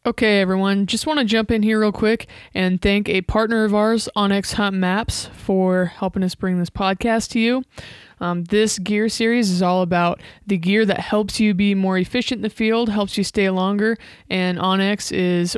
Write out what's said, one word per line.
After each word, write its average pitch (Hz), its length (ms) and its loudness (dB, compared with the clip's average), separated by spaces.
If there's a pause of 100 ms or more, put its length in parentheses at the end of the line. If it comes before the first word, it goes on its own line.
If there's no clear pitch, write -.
Okay, 208 340 2
everyone, 196 460 2
just 214 200 -4
wanna 302 200 0
jump 220 260 0
in 220 100 2
here 214 200 2
real 214 100 2
quick 220 360 0 (260)
and 185 280 0
thank 202 280 2
a 185 140 2
partner 220 420 0
of 208 100 2
ours, 220 400 2
Onyx 196 380 0
Hunt 196 240 -2
Maps, 190 560 -2
for 185 540 0 (100)
helping 190 260 -4
us 185 100 -2
bring 185 240 -2
this 175 120 -2
podcast 220 640 -2
to 240 80 0
you. 240 240 2 (580)
Um, 175 220 -2
this 208 360 0
gear 208 280 0
series 226 420 0
is 180 120 0
all 185 200 2
about 175 400 0 (240)
the 196 120 0
gear 196 280 2
that 196 140 0
helps 214 400 -2
you 214 140 4
be 202 200 2
more 190 240 0
efficient 233 420 -2
in 190 40 -12
the 214 60 -2
field, 226 400 0
helps 202 280 -2
you 208 60 0
stay 196 260 0
longer, 202 460 0 (340)
and 180 300 -2
Onyx 190 540 0
is 180 440 0